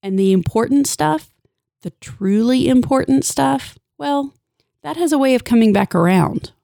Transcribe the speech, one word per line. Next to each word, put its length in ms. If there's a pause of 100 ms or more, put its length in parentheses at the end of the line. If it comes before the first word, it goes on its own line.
And 160
the 140
important 540
stuff, 440 (520)
the 180
truly 680
important 560
stuff, 560 (180)
well, 360 (480)
that 160
has 160
a 40
way 180
of 100
coming 260
back 240
around 560 (120)